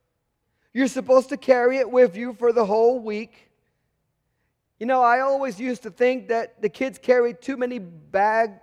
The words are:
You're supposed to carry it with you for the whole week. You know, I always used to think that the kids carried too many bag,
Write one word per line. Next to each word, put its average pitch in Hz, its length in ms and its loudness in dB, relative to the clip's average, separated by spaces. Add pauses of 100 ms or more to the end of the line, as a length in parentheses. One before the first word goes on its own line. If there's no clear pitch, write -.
(760)
You're 254 120 0
supposed 254 440 0
to 285 80 -6
carry 254 400 2
it 240 120 -2
with 247 240 4
you 240 200 -10
for 233 180 0
the 220 140 0
whole 233 340 2
week. 214 500 -10 (1300)
You 220 80 -10
know, 254 160 0
I 240 180 4
always 269 380 -4
used 247 260 -6
to 214 60 -14
think 240 380 -2
that 226 320 -6
the 214 80 -2
kids 262 300 -6
carried 247 420 0
too 269 160 -8
many 247 220 -6
bag, 196 840 -4